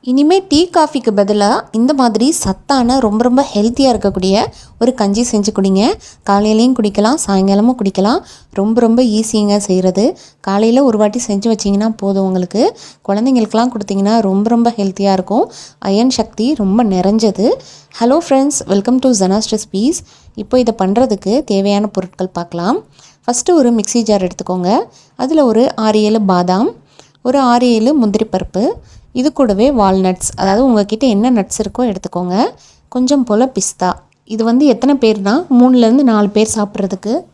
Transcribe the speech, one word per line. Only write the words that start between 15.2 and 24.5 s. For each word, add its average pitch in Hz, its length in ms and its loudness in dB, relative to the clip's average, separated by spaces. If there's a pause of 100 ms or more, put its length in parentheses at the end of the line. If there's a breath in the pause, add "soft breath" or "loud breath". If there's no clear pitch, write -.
அயர்ன் 220 400 0
சக்தி 226 360 -2
ரொம்ப 208 300 0
நிறைஞ்சது. 202 680 0 (500 loud breath)
Hello 247 180 2 (100)
friends, 277 260 2 (120)
welcome 202 320 0
to 254 120 2
Zana's 196 400 0
Recipes. 220 440 -2 (400 soft breath)
இப்போ 220 240 -2
இதை 240 200 2
பண்றதுக்கு 214 680 0
தேவையான 202 420 0
பொருட்கள் 185 420 -6
பார்க்கலாம். 175 500 -4 (480 soft breath)
ஃபஸ்ட்டு 247 280 0
ஒரு 247 180 4
மிக்ஸி 233 300 -2
ஜார் 202 260 0
எடுத்துக்கோங்க. 180 420 -4 (460 soft breath)